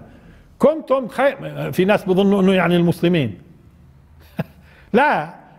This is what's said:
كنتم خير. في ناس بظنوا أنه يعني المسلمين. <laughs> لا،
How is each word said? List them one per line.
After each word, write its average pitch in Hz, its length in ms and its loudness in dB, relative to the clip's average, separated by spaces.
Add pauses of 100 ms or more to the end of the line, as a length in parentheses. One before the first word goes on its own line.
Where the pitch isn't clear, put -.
(580)
كنتم 269 500 0
خير. 156 640 -4
في 180 120 0
ناس 196 200 2
بظنوا 196 380 2
أنه 190 100 4
يعني 175 240 2
المسلمين. 170 600 0 (760)
<laughs> - 800 -16
لا، 208 420 0 (240)